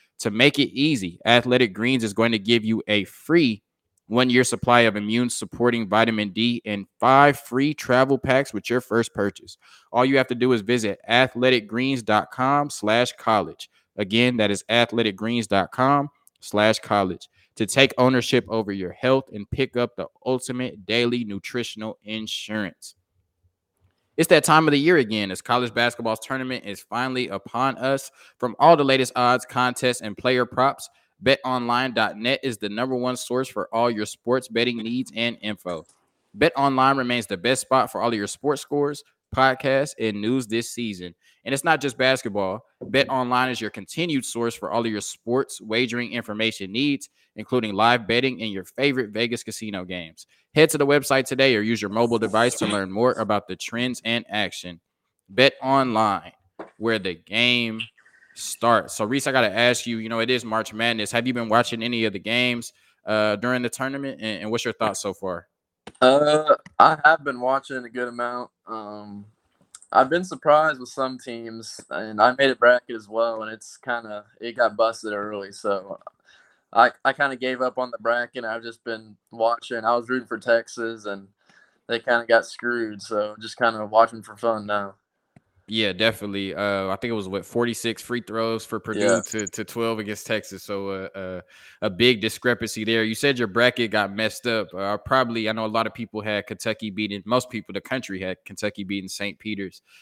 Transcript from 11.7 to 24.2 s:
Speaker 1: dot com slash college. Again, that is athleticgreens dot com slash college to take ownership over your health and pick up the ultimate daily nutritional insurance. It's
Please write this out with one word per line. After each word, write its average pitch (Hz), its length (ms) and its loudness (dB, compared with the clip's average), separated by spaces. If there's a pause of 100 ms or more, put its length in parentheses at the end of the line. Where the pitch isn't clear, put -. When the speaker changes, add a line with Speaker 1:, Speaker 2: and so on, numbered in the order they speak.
Speaker 1:
dot 107 260 2
com 143 380 0
slash 117 440 2
college. 98 560 -2 (280)
Again, 117 400 2
that 104 140 2
is 95 180 -4
athleticgreens 113 800 0
dot 98 240 0
com 143 340 2 (320)
slash 107 400 2
college 95 480 -2 (300)
to 110 80 -2
take 135 320 4
ownership 127 500 2
over 107 240 -4
your 92 220 -6
health 131 400 2
and 101 160 -12
pick 131 260 -4
up 120 220 -2
the 78 100 -8 (180)
ultimate 123 600 -4
daily 120 400 0
nutritional 107 800 -8
insurance. 107 920 -8 (1200)
It's - 140 2